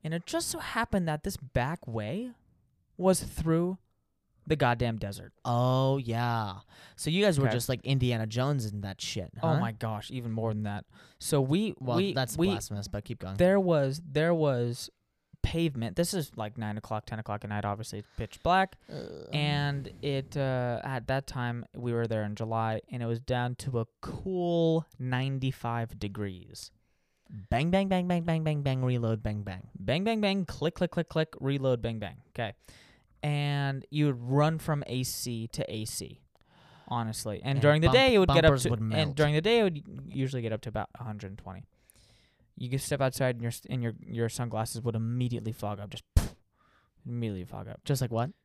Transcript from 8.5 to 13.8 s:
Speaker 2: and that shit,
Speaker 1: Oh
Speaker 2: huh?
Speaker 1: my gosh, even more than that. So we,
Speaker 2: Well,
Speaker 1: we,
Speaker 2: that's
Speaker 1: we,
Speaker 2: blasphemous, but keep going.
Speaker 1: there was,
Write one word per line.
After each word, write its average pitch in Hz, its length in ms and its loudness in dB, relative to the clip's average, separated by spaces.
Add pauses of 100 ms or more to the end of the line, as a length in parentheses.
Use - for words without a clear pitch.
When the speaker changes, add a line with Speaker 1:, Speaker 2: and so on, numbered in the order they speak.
Speaker 2:
and 104 180 -6
that 95 160 -8
shit, - 300 -6 (120)
Speaker 1:
Oh 165 120 2
Speaker 2:
huh? 139 60 2
Speaker 1:
my 117 120 -2
gosh, 110 380 -6
even 120 220 -6
more 110 200 -2
than 107 120 -4
that. 101 200 -6 (340)
So - 220 2
we, 170 380 2
Speaker 2:
Well, 123 180 0
Speaker 1:
we, 196 160 2
Speaker 2:
that's 131 240 -2
Speaker 1:
we, 170 120 4
Speaker 2:
blasphemous, 104 400 -4
but 104 160 -6
keep - 160 -10
going. 95 180 -8
Speaker 1:
there 190 220 6
was, 156 500 2